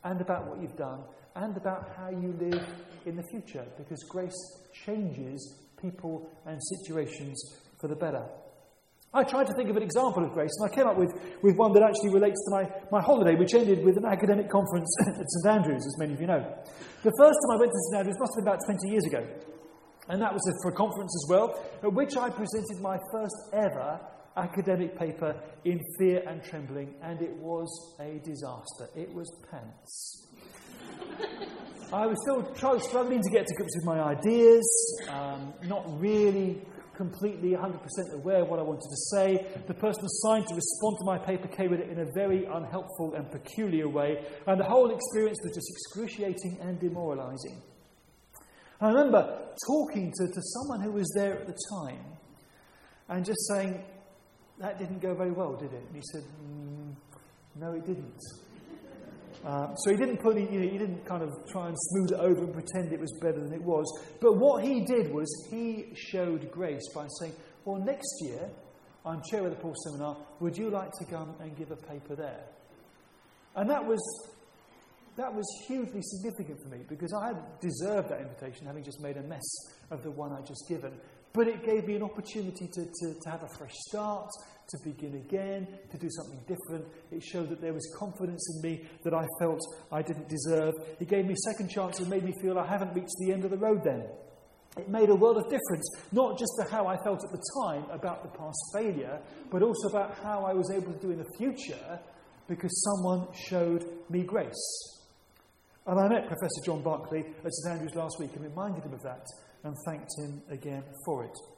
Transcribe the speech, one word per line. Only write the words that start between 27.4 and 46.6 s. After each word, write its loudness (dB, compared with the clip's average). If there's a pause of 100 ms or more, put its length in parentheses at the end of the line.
a -8
disaster. -10
It -10
was -8 (240)
pants. -14 (920)
<laughs> -10
I 2
was 2
still 2 (100)
try-, 4
struggling 2
to 2
get 6
to -4
grips -4
with -2
my 2
ideas, 10 (440)
um, -6 (120)
not -2 (160)
really 4 (340)
completely 0
a 0
hundred -2
percent -6
aware 4
of 2
what 0
I 0
wanted -2
to -4
say. 6 (200)
The -4
person 0
assigned 2
to -4
respond 0
to -6
my 2
paper -2
came 0
at 2
it -4
in -4
a -2
very 2
unhelpful -4
and -6
peculiar 0
way, 0 (240)
and 6
the 4
whole 8
experience 0
was -6
just -6
excruciating -6